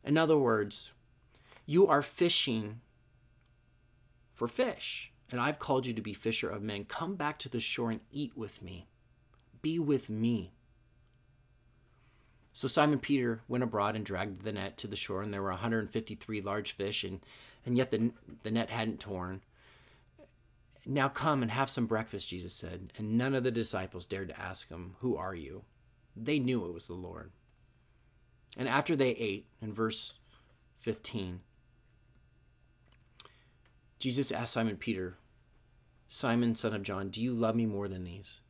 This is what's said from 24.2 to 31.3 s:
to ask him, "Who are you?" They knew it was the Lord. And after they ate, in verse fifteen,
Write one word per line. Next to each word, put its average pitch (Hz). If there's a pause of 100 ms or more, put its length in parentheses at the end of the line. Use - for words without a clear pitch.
to -
ask 90
him, 87
"Who 120
are 92
you?" 85 (520)
They 139
knew 123
it 87
was 82
the 87
Lord. 85 (1200)
And 123
after 147
they 135
ate, 107 (120)
in 107
verse 110 (640)
fifteen, 95 (2500)